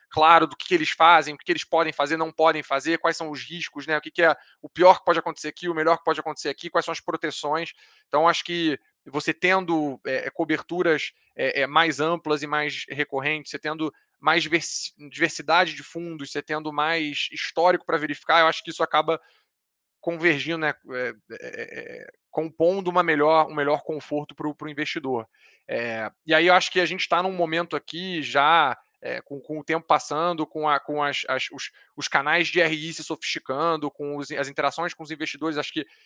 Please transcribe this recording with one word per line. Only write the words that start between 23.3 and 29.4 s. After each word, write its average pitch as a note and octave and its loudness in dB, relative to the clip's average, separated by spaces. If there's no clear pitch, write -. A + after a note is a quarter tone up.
um D#3 -10
melhor C#3+ 0
conforto D3 -6
pro, D3+ -6
pro D3 -12
investidor. C#3 -4
É, A2+ -6
e D#3+ -2
aí D#3+ 4
eu F3+ 8
acho F3+ 4
que F3+ 0
a F3+ 4
gente F3+ -4
tá E3+ 2
num F#3+ -2
momento E3+ -2
aqui E3+ -6
já, C#3 4
é, B2 -6
com, C#3+ -12